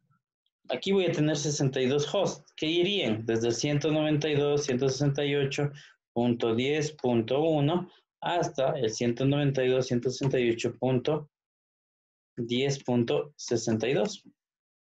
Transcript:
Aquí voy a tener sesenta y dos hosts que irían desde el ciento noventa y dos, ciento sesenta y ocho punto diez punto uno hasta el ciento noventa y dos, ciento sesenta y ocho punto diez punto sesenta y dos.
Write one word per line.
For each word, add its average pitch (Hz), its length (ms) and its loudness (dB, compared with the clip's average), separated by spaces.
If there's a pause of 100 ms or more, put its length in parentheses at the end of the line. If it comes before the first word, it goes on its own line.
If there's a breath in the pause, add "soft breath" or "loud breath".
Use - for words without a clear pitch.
(680)
Aquí 156 220 -4
voy 196 140 2
a 147 60 0
tener 151 240 2
sesenta 143 440 0
y 127 80 2
dos 143 240 0
hosts - 440 -2
que 160 100 -6
irían 165 600 0
desde 113 240 0
el 117 40 2
ciento 147 380 -2
noventa 151 360 0
y 151 80 0
dos, 143 280 2
ciento 135 260 0
sesenta 143 340 0
y 143 120 0
ocho 143 360 -2 (420 loud breath)
punto 120 420 0
diez 151 380 0
punto 120 500 0
uno 160 440 2 (340 loud breath)
hasta 156 500 -2
el 127 180 0
ciento 120 360 -2
noventa 139 380 2
y 127 60 2
dos, 127 160 2
ciento 123 240 -2
sesenta 131 300 0
y 120 100 2
ocho 117 300 -2
punto 131 500 0 (1040)
diez 127 480 -2
punto 147 520 0
sesenta 113 520 -2
y 135 60 0
dos. 202 300 -2 (720)